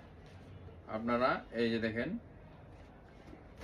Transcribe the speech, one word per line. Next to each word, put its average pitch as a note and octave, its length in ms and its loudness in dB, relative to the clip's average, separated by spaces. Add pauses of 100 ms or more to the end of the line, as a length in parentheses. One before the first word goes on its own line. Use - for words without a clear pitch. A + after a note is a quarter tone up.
(880)
আপনারা। A#2+ 640 6
এই A#2 180 6
যে A2+ 80 6
দেখেন, A#2+ 400 2 (1500)